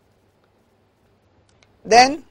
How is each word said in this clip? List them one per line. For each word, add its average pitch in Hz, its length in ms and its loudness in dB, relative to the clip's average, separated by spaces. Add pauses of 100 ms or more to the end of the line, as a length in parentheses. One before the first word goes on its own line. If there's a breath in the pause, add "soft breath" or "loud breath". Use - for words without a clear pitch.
(1900)
then 254 460 0